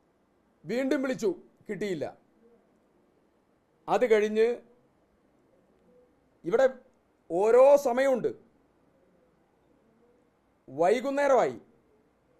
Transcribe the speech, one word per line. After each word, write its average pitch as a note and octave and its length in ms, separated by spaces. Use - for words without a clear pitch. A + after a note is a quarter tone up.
വീണ്ടും C4 360
വിളിച്ചു, A3+ 340
കിട്ടിയില്ല. F3 480
അത് G#3 220
കഴിഞ്ഞ് G#3+ 460
ഇവിടെ A#3 260
ഓരോ A#3+ 440
സമയമുണ്ട്. B3+ 580
വൈകുന്നേരമായി A3+ 920